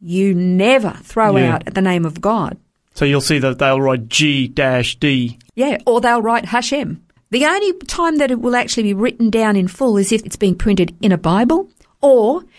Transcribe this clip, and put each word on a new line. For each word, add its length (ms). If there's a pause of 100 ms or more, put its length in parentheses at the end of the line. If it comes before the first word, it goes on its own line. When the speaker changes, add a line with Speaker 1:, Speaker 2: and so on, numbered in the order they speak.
Speaker 1:
you 340
never 600 (100)
throw 320
Speaker 2:
Yeah. 180
Speaker 1:
out 200
the 80
name 220
of 160
God. 360 (380)
Speaker 2:
So 100
you'll 160
see 180
that 220
they'll 200
write 280
G 400
dash 500
D. 400 (160)
Speaker 1:
Yeah, 320
or 140
they'll 200
write 260
Hashem. 540 (300)
The 160
only 260 (140)
time 320
that 120
it 120
will 120
actually 280
be 100
written 380
down 260
in 100
full 300
is 160
if 140
it's 100
being 180
printed 460
in 120
a 40
Bible 540 (320)
or 400 (160)